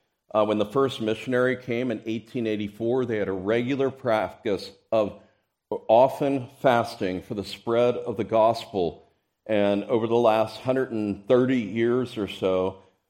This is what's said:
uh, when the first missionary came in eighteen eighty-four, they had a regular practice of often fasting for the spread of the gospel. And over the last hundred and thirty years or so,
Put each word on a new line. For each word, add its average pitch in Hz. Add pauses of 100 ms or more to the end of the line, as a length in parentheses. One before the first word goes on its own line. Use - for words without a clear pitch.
(320)
uh, 107
when 107
the 104
first 131
missionary 123
came 123
in 107
eighteen 113
eighty-four, 110
they 117
had 95
a -
regular 123
practice 107 (220)
of 107 (680)
often 131 (120)
fasting 110
for -
the 101
spread 120
of 113
the 110
gospel. 104 (440)
And 101
over 117
the 113
last 110
hundred 131
and 101
thirty 127
years 117
or 98
so, 92 (300)